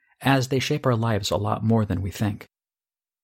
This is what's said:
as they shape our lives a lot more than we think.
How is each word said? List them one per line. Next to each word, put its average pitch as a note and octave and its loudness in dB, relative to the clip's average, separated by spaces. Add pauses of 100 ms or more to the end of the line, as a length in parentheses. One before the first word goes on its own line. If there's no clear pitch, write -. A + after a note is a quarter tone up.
(200)
as C3+ 2
they C3+ 0
shape C#3 -2
our B2+ 4
lives A2 0
a F2 0
lot G#2+ -2
more A2 4
than F#2 -2
we F#2+ -4
think. G#2 -4 (800)